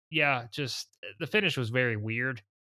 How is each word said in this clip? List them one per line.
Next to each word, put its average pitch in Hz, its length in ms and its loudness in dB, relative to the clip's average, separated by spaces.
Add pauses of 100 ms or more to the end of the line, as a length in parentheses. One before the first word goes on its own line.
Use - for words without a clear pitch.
(120)
yeah, 143 400 2
just, - 520 -6
eh, - 40 -12 (120)
the 160 80 -6
finish 196 300 2
was 120 120 0
very 123 280 2
weird, 113 440 -2 (280)